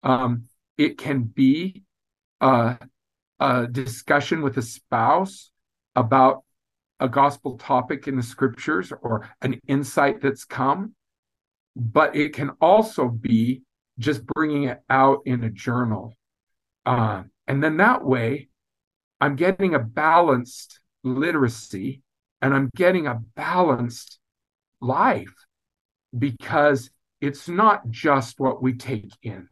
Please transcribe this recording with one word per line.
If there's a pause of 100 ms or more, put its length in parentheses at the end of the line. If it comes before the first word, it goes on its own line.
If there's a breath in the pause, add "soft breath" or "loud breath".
Um, (340)
it
can
be (580)
a, (600)
a
discussion
with
a
spouse (440)
about (560)
a
gospel
topic
in
the
scriptures
or (140)
an
insight
that's
come. (800)
But
it
can (100)
also
be (380)
just
bringing
it
out
in
a
journal. (680)
Uh, (240)
and
then
that
way, (720)
I'm
getting
a
balanced (240)
literacy (400)
and
I'm
getting
a (140)
balanced (640)
life, (840)
because (320)
it's
not
just
what
we
take
in